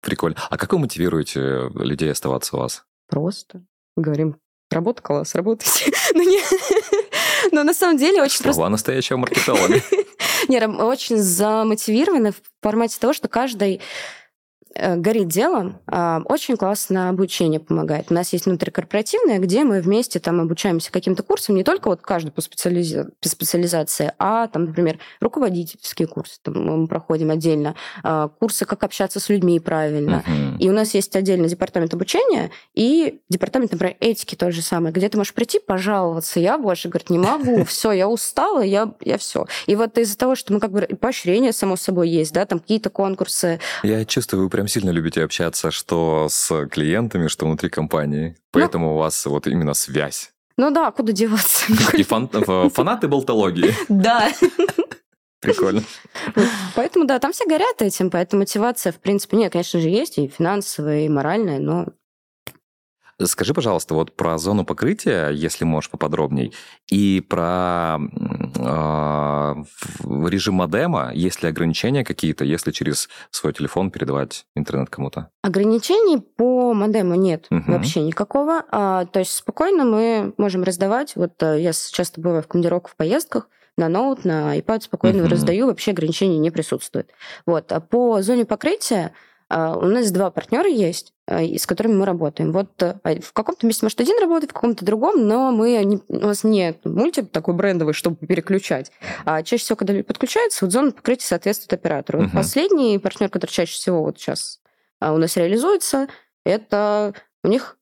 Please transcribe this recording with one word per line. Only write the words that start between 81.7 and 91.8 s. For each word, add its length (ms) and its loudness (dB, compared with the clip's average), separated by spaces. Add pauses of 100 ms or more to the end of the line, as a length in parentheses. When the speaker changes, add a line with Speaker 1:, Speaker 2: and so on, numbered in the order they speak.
Speaker 2:
с-, 180 -6
часто 300 -4
бываю 220 0
в 60 -12
командировках, 440 0
в 40 -20
поездках, 520 -2 (280)
на 120 2
ноут, 360 0
на 340 0
iPad 240 -2
спокойно 400 2
Speaker 1:
Мгм. 100 2
Speaker 2:
раздаю, 340 2
вообще 260 0
ограничений 460 2
не 120 2
присутствует. 600 -6 (360)
Вот. 260 0
А 80 0
по 420 2
зоне 220 2
покрытия, 680 -2 (380)
а, 260 0
у 100 -2
нас 240 2
два 200 0
партнёра 400 0
есть, 420 0 (140)
а, 160 0
и 160 -2
с 80 -4
которыми 300 2